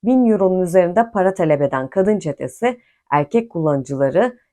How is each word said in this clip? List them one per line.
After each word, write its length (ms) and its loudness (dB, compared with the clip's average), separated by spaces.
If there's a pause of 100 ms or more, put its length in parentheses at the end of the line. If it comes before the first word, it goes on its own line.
Bin 220 2
euronun 340 2
üzerinde 500 2
para 240 0
talep 280 0
eden 260 -2
kadın 300 0
çetesi 640 -6 (300)
erkek 400 -2
kullanıcıları 880 -2 (140)